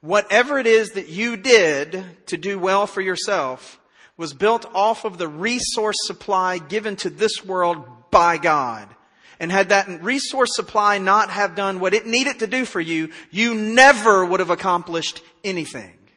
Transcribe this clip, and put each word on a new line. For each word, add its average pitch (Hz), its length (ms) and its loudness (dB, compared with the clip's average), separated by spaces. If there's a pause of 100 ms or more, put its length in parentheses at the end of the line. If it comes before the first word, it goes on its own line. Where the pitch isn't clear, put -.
Whatever 208 580 2
it 247 80 0
is 220 260 4
that 180 160 -8
you 220 280 -4
did 180 880 2
to 170 120 -6
do 196 200 -6
well 190 280 2
for 202 160 -6
yourself 180 760 -4 (380)
was 160 160 -10
built 214 320 0 (100)
off 214 300 0
of 190 140 -8
the 170 100 -6
resource 214 800 -4
supply 185 500 -2
given 202 400 -6
to 185 140 -8
this 202 340 -4
world 175 420 -2 (240)
by 170 280 4
God. 131 500 -2 (500)
And 170 140 -6
had 190 160 2
that 196 340 0
resource 254 540 -2
supply 208 400 0
not 196 320 2
have 190 260 -4
done 196 240 -4
what 185 140 0
it 226 140 0
needed 254 320 -2
to 226 80 -4
do 254 180 -2
for - 160 -6
you, 160 320 -4 (180)
you 226 240 0
never 220 680 6
would 180 160 0
have 175 80 -2
accomplished 175 720 -2 (240)
anything. 139 540 -10 (180)